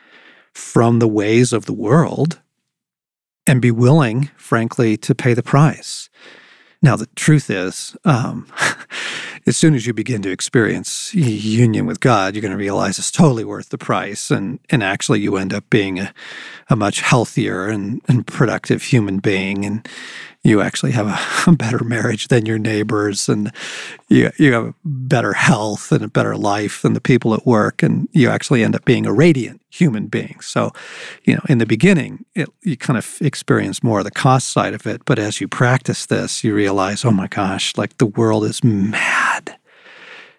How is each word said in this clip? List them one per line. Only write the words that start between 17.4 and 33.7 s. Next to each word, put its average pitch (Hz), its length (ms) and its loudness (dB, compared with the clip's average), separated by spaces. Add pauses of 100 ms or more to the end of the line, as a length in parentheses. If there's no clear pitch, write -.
and, 104 400 -6
and 123 200 0
productive 110 580 -2
human 101 340 0
being, 98 460 -2
and, 104 240 -6 (560)
you 107 160 6
actually 131 320 -2
have 110 140 0
a - 460 2
<laughs> 156 40 6
better 117 280 -2
marriage 117 440 -2
than 117 180 2
your 110 120 -2
neighbors, 107 680 -2
and 107 240 -2 (560)
you, 123 300 6
you 143 140 6
have 113 220 -2 (100)
better 127 480 -2
health 107 600 0
and 117 100 2
a 107 60 -6
better 107 280 -2
life 104 460 -2
than 113 120 2
the 110 60 -4
people 120 340 2
at - 120 -4
work, 104 360 2
and - 300 0
you 123 180 4
actually 113 320 0
end 107 140 2
up - 80 -10
being 110 220 2
a 107 60 -2
radiant 135 480 2 (100)
human 113 360 0
being. 107 340 -8
So, 110 320 -4 (520)
you 127 100 4
know, - 140 -4
in 123 100 4
the 117 80 2
beginning, 113 580 2 (100)
it, 165 140 -4 (140)
you 147 140 -4
kind - 200 -2
of - 240 -8
experience 107 600 -2